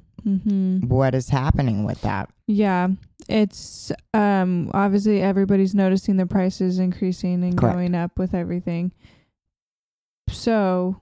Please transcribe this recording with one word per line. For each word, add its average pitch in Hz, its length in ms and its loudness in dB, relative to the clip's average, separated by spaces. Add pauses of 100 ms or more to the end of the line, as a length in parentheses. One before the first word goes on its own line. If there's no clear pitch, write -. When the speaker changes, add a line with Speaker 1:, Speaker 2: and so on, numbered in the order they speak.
(260)
Speaker 1:
Mm-hmm. 190 640 0
Speaker 2:
What 131 280 2
is 131 140 -4
happening 131 560 0
with - 160 -6
that? 101 280 -4 (180)
Speaker 1:
Yeah. 190 420 2 (400)
It's, - 600 -2 (220)
um, 190 600 0
obviously 202 480 2
everybody's 196 540 2
noticing 190 420 2
the 185 80 2
prices 185 540 0
increasing 180 640 -2
and 180 140 -2
Speaker 2:
Correct. 127 180 4
Speaker 1:
going 180 200 -2
up 175 220 -6
with 180 160 -4
everything. 175 600 -4 (1400)
So 190 720 0